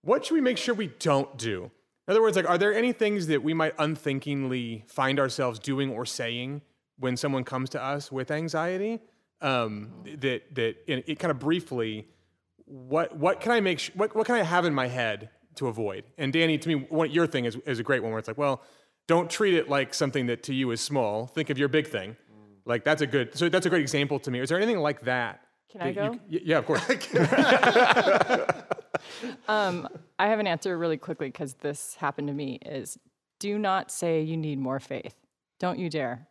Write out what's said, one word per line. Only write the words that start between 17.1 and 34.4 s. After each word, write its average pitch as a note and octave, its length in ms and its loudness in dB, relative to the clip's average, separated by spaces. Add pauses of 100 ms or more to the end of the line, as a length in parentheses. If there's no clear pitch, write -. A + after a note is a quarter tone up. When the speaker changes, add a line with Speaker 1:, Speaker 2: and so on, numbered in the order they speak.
Speaker 1:
your E3 160 4
thing B2+ 180 -2
is, A2+ 100 -2 (120)
is B2+ 120 -2
a A#2+ 40 -4
great B2+ 180 2
one A2+ 100 -4
where A2 80 -4
it's - 80 -10
like, A2+ 120 -8
"Well, C#3 240 0 (440)
don't E3+ 220 4
treat G3 240 2
it D#3 160 2
like C#3 240 0
something C#3 320 0
that A#2+ 180 -2
to C#3 100 -6
you C3 180 0
is A2+ 100 -2
small. A#2 460 -2
Think D3+ 240 -4
of C3 80 -2
your C#3+ 100 2
big D3+ 180 2
thing." G2+ 260 -6
Speaker 2:
Mm. - 20 -16 (500)
Speaker 1:
Like, A#2+ 180 0
that's D3 200 2
a C#3 40 0
good, B2+ 300 0
so E3+ 120 2
that's F3+ 180 2
a - 20 2
great E3+ 120 4
example C#3+ 380 0
to C3 120 -6
me. B2 80 -2
Is C3+ 100 -4
there E3 80 2
anything G#3+ 220 2
like D3 220 -2
that B2 400 -2 (300)
Speaker 3:
Can G3 100 -14
I F3 100 -2
Speaker 1:
that G3+ 120 -4
you G#3+ 60 0
Speaker 3:
go? A#3 40 -6
Speaker 1:
c-, E3+ 240 -8
y-, - 80 -2
yeah, D#3+ 120 2
of B2+ 80 0
course. D#3+ 160 0
<laughs> B3 1800 4 (880)
Speaker 3:
Um, G3 400 0 (320)
I G3+ 80 4
have A3 120 2
an G#3 80 0
answer F3 300 -2
really E3 200 0
quickly D3+ 340 -6
'cause C3+ 240 -8
this - 400 -8
happened C#3+ 320 -4
to C#3+ 60 -4
me, C#3 320 -6
is - 320 -10 (420)
do G3+ 180 -2
not F#3+ 340 0
say E3 300 0
you D#3+ 160 -2
need D3+ 220 -4